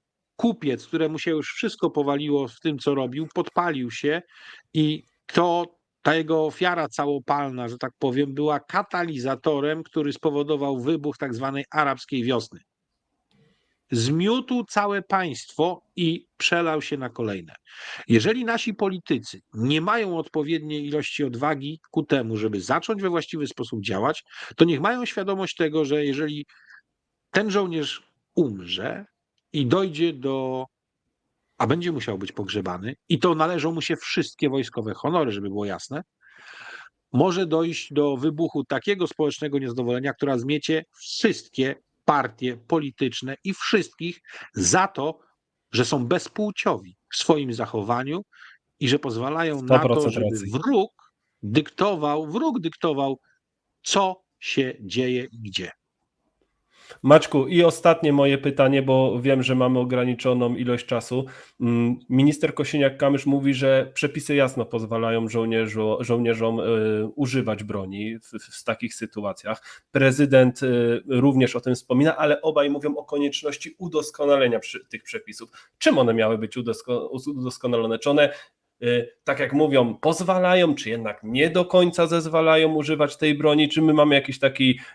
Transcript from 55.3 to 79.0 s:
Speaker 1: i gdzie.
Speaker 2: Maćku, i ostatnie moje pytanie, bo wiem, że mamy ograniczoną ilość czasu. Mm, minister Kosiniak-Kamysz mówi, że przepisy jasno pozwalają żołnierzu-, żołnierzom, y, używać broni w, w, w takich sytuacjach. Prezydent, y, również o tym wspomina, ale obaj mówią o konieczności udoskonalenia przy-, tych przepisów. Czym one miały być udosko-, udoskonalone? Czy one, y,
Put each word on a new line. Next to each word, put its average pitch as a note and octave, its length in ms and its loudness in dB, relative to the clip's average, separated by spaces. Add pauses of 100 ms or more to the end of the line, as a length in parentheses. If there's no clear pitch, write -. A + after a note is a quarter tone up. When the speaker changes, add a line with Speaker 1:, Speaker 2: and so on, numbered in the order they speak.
Speaker 1:
i A#2 80 -20
gdzie. F#2 300 -10 (1300)
Speaker 2:
Maćku, C#3+ 440 6
i F3 160 6
ostatnie E3 500 4
moje C#3 260 4
pytanie, C#3 440 4
bo C3 380 4
wiem, C3 220 2
że B2+ 120 2
mamy B2+ 240 4
ograniczoną B2 760 0
ilość A#2+ 320 -2
czasu. B2+ 400 -4 (340)
Mm, A#2+ 360 2 (120)
minister D3 460 4
Kosiniak-Kamysz C#3 720 2
mówi, C#3 280 2
że C3+ 400 2
przepisy D3 400 -4
jasno C3 300 2
pozwalają A2+ 640 -2
żołnierzu-, A2 760 0
żołnierzom, A2+ 600 0
y, - 20 -2 (520)
używać A#2+ 500 -2
broni G#2 540 -8
w, - 60 -20
w, - 360 -16
w - 40 -18
takich A2+ 300 -4
sytuacjach. G#2 960 -8
Prezydent, C3+ 720 4
y, A#2+ 460 0
również C3 480 4
o A#2+ 40 -4
tym B2+ 140 0
wspomina, C#3 420 2
ale D3 260 2
obaj D3 280 2
mówią C#3+ 260 -4
o C#3+ 80 -8
konieczności C#3+ 760 -4
udoskonalenia C#3+ 800 2
przy-, - 260 -12
tych - 180 -16
przepisów. - 480 -14 (280)
Czym C4 200 4
one A#2+ 160 6
miały A2 240 2
być A2 180 -8
udosko-, A#2 540 -6 (160)
udoskonalone? B2 720 -2
Czy C#3+ 120 0
one, C#3+ 220 4 (500)
y, A#2+ 260 0 (160)